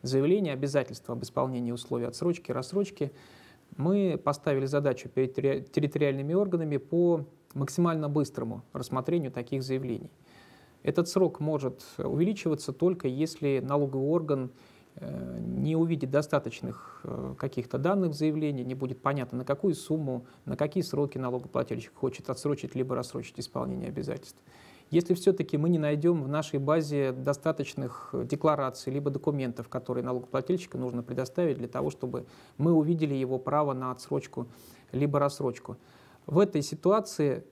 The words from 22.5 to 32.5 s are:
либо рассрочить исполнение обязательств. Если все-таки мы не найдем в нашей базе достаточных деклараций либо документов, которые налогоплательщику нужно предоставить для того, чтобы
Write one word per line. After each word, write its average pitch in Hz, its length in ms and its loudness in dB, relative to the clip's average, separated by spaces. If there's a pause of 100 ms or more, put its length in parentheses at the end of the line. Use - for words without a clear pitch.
либо 131 200 -2
рассрочить 123 440 -8
исполнение 127 480 -6
обязательств. - 540 -8 (480)
Если 175 240 4
все-таки 185 440 2
мы 156 120 4
не 170 80 6
найдем 151 460 2
в 127 40 -4
нашей 147 320 -2
базе 143 540 2
достаточных 139 1000 -2 (120)
деклараций 143 680 0
либо 143 200 0
документов, 135 580 -2
которые 123 340 -4
налогоплательщику 127 720 -2
нужно 123 260 -4
предоставить 131 560 -2
для 120 80 -6
того, 143 240 -4
чтобы 123 340 -6 (320)